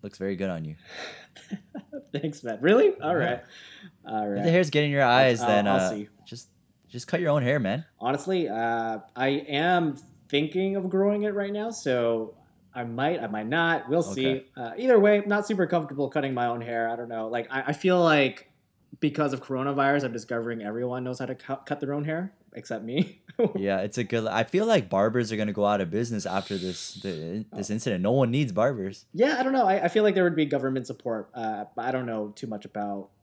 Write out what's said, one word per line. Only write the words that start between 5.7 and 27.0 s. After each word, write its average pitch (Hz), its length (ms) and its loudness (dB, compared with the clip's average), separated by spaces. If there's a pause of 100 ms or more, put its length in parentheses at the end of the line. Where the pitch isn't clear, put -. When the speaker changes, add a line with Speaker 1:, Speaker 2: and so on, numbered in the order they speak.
Speaker 1:
uh, 92 100 2
Speaker 2:
see. 104 200 -6 (160)
Speaker 1:
just, - 240 -16 (380)
just - 200 -12
cut 165 120 0
your 170 120 2
own 147 120 4
hair, 139 160 4
man. 117 260 -2 (140)
Speaker 2:
Honestly, 143 500 -2
uh, 113 500 -2 (160)
I 131 120 0 (200)
am 156 500 2 (320)
thinking 185 480 0
of 185 120 -4
growing 202 340 2
it 208 100 -2
right 202 180 -4
now, 208 200 -4
so 117 640 0 (380)
I 123 120 -8
might, 127 360 -2
I 113 60 -6
might 107 200 -6
not. 165 420 0
We'll 165 120 2
see. 131 260 -2
Speaker 1:
Okay. 131 180 0 (100)
Speaker 2:
Uh, 120 220 -8
either 247 220 6
way, 208 260 6
not 202 200 0
super 190 220 2
comfortable 143 420 0
cutting 139 240 -2
my 123 140 0
own 120 140 -2
hair. 117 280 -2
I 117 60 -4
don't 117 140 -8
know. 113 180 -6
Like, 117 240 -4
I, - 160 -4
I 147 60 0
feel 180 280 4
like 147 480 4 (520)
because 147 320 0
of 127 100 -6
coronavirus, 139 640 2
I'm 120 80 -4
discovering 117 480 -4
everyone 123 420 -4
knows 127 160 -6
how 131 60 -6
to 131 100 -6
cu-, 135 300 -8
cut 147 160 -4
their 143 120 -4
own 147 120 -4
hair 165 280 -4 (200)
except 113 300 -8
me. 120 420 -2
<laughs> - 40 -20 (260)
Speaker 1:
Yeah, 98 240 0
it's 104 180 -4
a 123 60 0
good, 113 240 -2
I 107 160 0
feel 196 240 0
like 175 200 2
barbers 110 440 2
are 113 60 -4
gonna 104 140 -2
go 101 140 0
out 101 160 2
of 87 80 -2
business 110 380 -2
after 98 300 -4
this, 90 380 -6
the, 92 480 -8 (100)